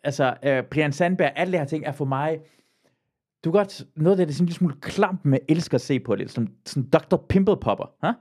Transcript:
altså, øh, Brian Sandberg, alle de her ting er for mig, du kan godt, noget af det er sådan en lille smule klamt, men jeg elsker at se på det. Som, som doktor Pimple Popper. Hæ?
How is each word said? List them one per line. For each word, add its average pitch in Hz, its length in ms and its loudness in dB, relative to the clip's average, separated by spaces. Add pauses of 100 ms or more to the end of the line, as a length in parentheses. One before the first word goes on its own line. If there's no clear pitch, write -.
altså, 135 380 0
øh, 135 200 2
Brian 147 300 -2
Sandberg, 175 440 0
alle 180 160 -2
de 180 60 0
her 147 60 -2
ting 156 200 -6
er 143 80 -6
for 139 120 -6
mig, 143 360 -2 (1040)
du 160 80 0
kan 196 60 4
godt, 202 260 -2 (120)
noget 180 240 4
af 175 60 4
det 151 60 -6
er - 20 -4
sådan 160 100 2
en - 20 2
lille 170 100 -4
smule 165 240 0
klamt, 190 440 -2
men 143 80 4
jeg 131 160 2
elsker 160 260 0
at 123 60 2
se 135 200 -2
på 101 160 -2
det. 98 140 -8
Som, 113 180 -4 (180)
som 135 240 -4
doktor - 380 2
Pimple 196 320 4
Popper. - 340 -4 (120)
Hæ? - 0 - (140)